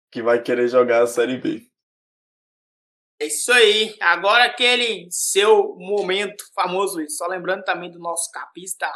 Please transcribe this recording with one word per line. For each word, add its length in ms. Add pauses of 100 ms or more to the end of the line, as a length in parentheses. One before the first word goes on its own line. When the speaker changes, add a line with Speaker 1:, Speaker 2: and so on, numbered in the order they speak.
(120)
Speaker 1:
que 100
vai 200
querer 260
jogar 360
a 40
Série 300
B. 240 (1600)
Speaker 2:
É 100
isso 260
aí. 480
Agora 420
aquele 680
seu 680
momento 680 (100)
famoso, 420
Luiz. 200
Só 120
lembrando 360
também 260
do 80
nosso 320
capista, 680